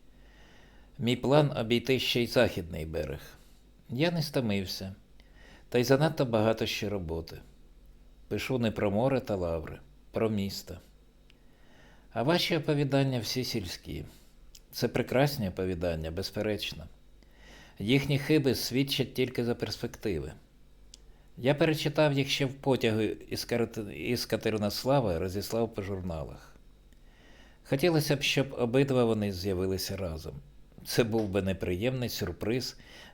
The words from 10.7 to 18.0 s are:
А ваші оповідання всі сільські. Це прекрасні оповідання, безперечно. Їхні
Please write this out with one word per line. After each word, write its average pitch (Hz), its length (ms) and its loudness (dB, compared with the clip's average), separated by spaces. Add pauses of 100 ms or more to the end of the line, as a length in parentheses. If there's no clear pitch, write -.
А 117 100 0
ваші 170 340 2
оповідання 139 640 2
всі 120 240 -2
сільські. 87 640 -6 (680)
Це - 160 0
прекрасні 127 640 0
оповідання, 85 640 -2
безперечно. 101 760 -4 (920)
Їхні 139 400 2